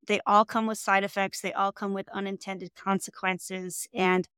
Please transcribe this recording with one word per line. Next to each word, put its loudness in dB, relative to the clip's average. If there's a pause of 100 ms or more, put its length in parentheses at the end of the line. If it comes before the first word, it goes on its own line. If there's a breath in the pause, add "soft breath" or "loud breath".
they 2
all 8
come 0
with -2
side 2
effects. -2
They -2
all 0
come -4
with -6
unintended -8
consequences. -2
And 2 (120)